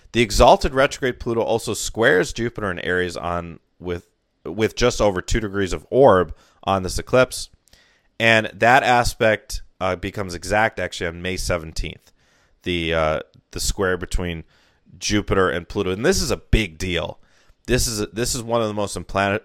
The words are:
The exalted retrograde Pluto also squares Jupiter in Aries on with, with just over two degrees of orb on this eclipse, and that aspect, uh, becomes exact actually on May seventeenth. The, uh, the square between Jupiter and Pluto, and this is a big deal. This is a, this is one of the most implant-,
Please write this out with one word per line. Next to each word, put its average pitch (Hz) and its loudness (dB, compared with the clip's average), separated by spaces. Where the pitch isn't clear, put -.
The 117 2
exalted 131 4
retrograde 131 0
Pluto 117 -4
also 110 -2
squares 143 0
Jupiter 107 -6
in 87 -8
Aries 90 -2
on 85 -6
with, 87 -8
with 101 -2
just 120 2
over 98 2
two - 0
degrees 98 -2
of 78 -8
orb 101 6
on 95 0
this 92 -4
eclipse, - 0
and 113 4
that 117 6
aspect, 117 0
uh, 92 -2
becomes 95 -8
exact 98 0
actually 90 -6
on 85 -8
May 92 -4
seventeenth. 82 -6
The, 85 -2
uh, 78 2
the 80 -10
square 92 -2
between 87 -4
Jupiter 98 0
and 85 -4
Pluto, 92 -2
and 104 -4
this 190 2
is 143 -2
a - -2
big 92 -4
deal. 87 -6
This 123 -2
is 110 -6
a, 104 -2
this 117 -6
is 120 -8
one 117 -2
of 110 -2
the 107 -6
most 104 -6
implant-, 98 -2